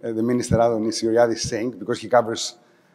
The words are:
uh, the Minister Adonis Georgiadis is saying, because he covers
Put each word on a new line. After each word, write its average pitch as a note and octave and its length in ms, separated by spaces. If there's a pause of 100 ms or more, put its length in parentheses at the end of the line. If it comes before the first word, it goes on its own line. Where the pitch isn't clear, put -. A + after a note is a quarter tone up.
uh, A#2 120
the A2 100
Minister A#2+ 320
Adonis A2+ 460
Georgiadis A2+ 420
is - 60
saying, A#2+ 220
because G#2 280
he A2+ 80
covers A2+ 480 (400)